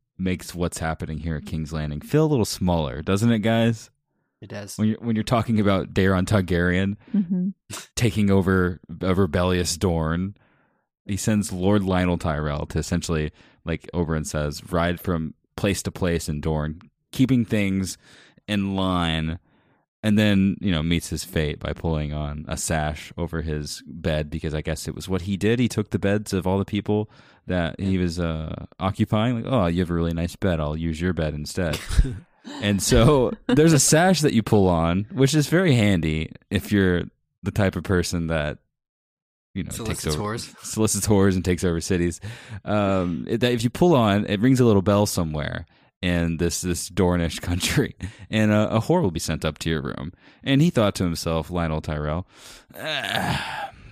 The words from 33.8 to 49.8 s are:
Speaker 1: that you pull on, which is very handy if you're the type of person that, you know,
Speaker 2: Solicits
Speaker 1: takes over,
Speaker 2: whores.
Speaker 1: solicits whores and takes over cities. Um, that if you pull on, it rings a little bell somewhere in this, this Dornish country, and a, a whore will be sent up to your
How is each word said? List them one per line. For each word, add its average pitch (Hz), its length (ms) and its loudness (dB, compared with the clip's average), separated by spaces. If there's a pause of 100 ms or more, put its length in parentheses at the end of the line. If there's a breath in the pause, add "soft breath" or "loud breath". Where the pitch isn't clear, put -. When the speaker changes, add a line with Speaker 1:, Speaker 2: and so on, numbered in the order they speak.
Speaker 1:
that - 100 4
you 110 100 4
pull 101 260 4
on, 87 440 2
which 135 220 4
is 151 140 2
very 170 260 4
handy 80 580 2 (180)
if 98 220 -4
you're 92 300 4 (400)
the 98 80 -4
type 95 260 2
of 82 80 -4
person 87 440 0
that, 76 280 -2 (960)
you 92 120 -6
know, - 60 -12
Speaker 2:
Solicits - 340 -8
Speaker 1:
takes 78 120 -2
over, 104 180 -4
Speaker 2:
whores. - 300 -12
Speaker 1:
solicits 107 420 -2
whores 98 280 6
and 90 100 -2
takes 90 180 0
over 85 200 0
cities. 87 400 0 (420 loud breath)
Um, 95 640 0
that 120 240 0
if 117 120 0
you 123 40 0
pull 175 260 4
on, 104 300 4
it 101 160 -2
rings 127 200 6
a 127 40 6
little 104 160 6
bell 101 240 4
somewhere 82 640 -2 (340 soft breath)
in 85 380 0
this, 85 240 0
this 87 260 -4
Dornish 87 540 0
country, - 540 -2 (340 loud breath)
and 107 200 2
a, 107 260 2
a 117 40 2
whore 170 220 2
will 98 80 0
be 80 100 -4
sent 78 240 -4
up 78 140 -2
to - 100 -6
your 78 140 0